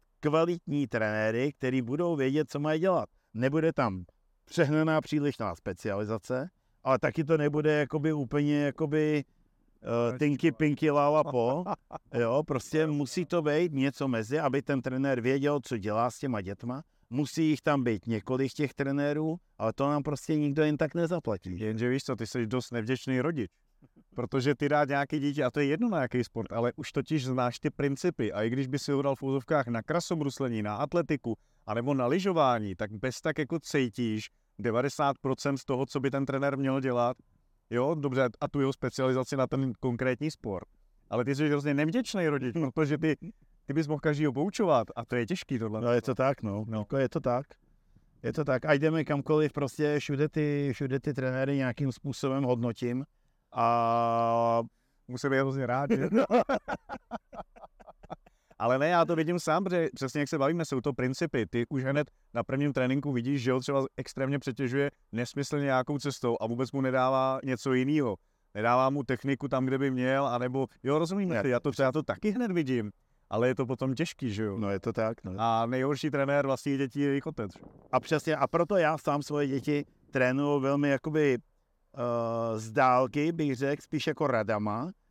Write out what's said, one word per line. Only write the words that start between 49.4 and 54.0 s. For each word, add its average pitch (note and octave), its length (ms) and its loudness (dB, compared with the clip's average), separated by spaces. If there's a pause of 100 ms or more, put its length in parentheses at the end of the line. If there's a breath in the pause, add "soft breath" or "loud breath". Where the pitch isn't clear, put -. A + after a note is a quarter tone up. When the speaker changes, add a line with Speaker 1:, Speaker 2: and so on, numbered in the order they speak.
Speaker 1:
prostě D3 460 0
všude D3 300 -2
ty, D3 440 0
všude C3+ 260 -4
ty D3 140 -4
trenéry C3 420 -2
nějakým C3 360 -2
způsobem C#3 520 -4
hodnotím. B2 640 -2 (460)
A A#2 1080 2 (460)